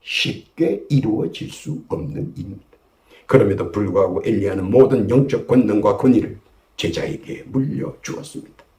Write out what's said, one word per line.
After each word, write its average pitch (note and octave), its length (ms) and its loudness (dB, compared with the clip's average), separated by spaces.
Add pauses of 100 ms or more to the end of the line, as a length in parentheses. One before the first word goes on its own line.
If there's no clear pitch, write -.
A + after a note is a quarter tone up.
쉽게 - 840 -2
이루어질 - 600 0
수 - 380 -10
없는 - 480 -6
일입니다. G2 280 -12 (640)
그럼에도 F#2+ 440 2
불구하고 F#2+ 540 0
엘리야는 G2 460 -2
모든 B2 380 4
영적 B2+ 380 2
권능과 G#2 520 2
권위를 - 400 2 (380)
제자에게 - 720 -6
물려주었습니다. - 1200 -6 (140)